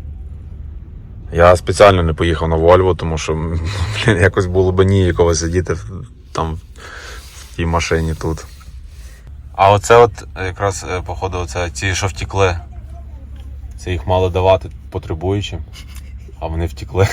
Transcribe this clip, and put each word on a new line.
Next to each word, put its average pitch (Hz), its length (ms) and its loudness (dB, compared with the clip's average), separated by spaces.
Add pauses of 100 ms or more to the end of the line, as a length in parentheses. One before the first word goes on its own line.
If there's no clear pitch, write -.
(1300)
Я 87 240 8
спеціально 98 460 6
не 82 100 0
поїхав 82 360 -2
на 80 80 0
Volvo, 90 400 6
тому 80 220 -4
що, 80 160 -4
<laughs> 82 720 -4
блін, 107 140 4
якось 95 260 4
було 92 260 2
б 95 120 4
ніяково 87 500 4
сидіти 85 380 -2
в, 87 340 -10 (260)
там, 80 260 -4 (920)
в - 40 -18
тій 85 100 -2
машині 82 480 0
тут. 80 300 -6 (1160)
А 98 100 8
оце 104 260 6
от 120 160 8 (240)
якраз, 92 540 -4
е, 90 100 -4
походу, 90 380 -6
оце 87 320 -6
ці, 95 240 -4
що 101 120 -4
втекли. 95 520 -2 (1160)
Це - 160 -8
їх 85 140 -6
мали 92 240 2
давати 92 400 2 (200)
потребуючим, 92 720 -4 (800)
а 82 60 -8
вони 82 200 -4
втекли. - 460 0